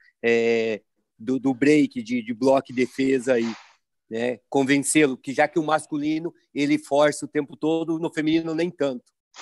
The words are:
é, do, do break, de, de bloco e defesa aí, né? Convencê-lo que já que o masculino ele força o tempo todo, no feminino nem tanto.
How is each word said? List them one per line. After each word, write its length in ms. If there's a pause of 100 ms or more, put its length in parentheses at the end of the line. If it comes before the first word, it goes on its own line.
(200)
é, 600 (380)
do, 200
do 160
break, 480
de, 200
de 120
bloco 380
e 20
defesa 600
aí, 200 (560)
né? 380
Convencê-lo 680
que 160
já 140
que 120
o 40
masculino 720 (180)
ele 240
força 480
o 40
tempo 280
todo, 420
no 140
feminino 420
nem 160
tanto. 340 (380)